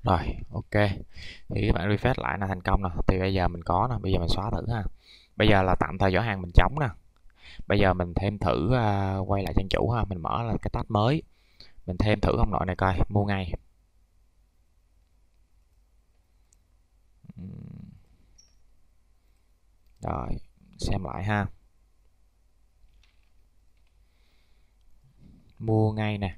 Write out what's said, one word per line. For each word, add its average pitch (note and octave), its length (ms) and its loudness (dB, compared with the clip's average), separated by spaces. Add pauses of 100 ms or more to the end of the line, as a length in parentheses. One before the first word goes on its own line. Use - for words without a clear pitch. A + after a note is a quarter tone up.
Rồi, - 340 0 (140)
ok. G#2 400 0 (580)
Thì G#2 180 -2
các A2 80 4
bạn F2+ 140 -2
refresh G#2+ 340 0
lại C#2 160 -4
là G2 80 -2
thành F#2+ 160 -4
công G2 200 2
nè. F#2+ 60 -2 (180)
Thì F#2+ 120 2
bây F#2+ 160 0
giờ F2+ 140 4
mình E2+ 140 -4
có F#2 280 2
nè, A#2 100 -2
bây F#2+ 120 0
giờ F#2 60 2
mình E2+ 100 0
xóa G2+ 220 0
thử F2+ 220 -4
ha. G#2+ 120 -2 (520)
Bây G#2+ 120 6
giờ G2+ 140 8
là F#2 180 4
tạm F#2 180 -2
thời F#2+ 140 4
giỏ F2+ 80 4
hàng G2+ 220 -2
mình F2 120 -8
trống F#2 260 6
nè. C3+ 80 0 (800)
Bây G2+ 120 2
giờ F#2+ 160 4
mình F2 200 -4
thêm G2+ 240 -2
thử, E2+ 360 2
à, G2+ 440 0
quay G2 240 -2
lại F2+ 140 -4
trang G2 140 2
chủ E2+ 200 0
ha, A#2 140 0
mình F#2 180 -6
mở E2+ 200 -4
là A2 200 -4
cái - 100 -4
tab A#2+ 160 -4
mới. A#2 340 2 (640)
Mình F2+ 120 -6
thêm G#2+ 220 2
thử - 180 2
ông A2+ 120 2
nội F#2 160 -2
này F#2 100 -4
coi, F#2+ 220 0 (100)
mua G2+ 160 0
ngay. F#2+ 280 -4 (3750)
Ừm. - 540 -16 (2000)
Rồi, - 260 -4 (500)
xem G2 260 -2
lại C2 200 -6
ha. G#2 220 0 (4000)
Mua A2 340 2
ngay G#2+ 260 -2
nè. G2 200 -4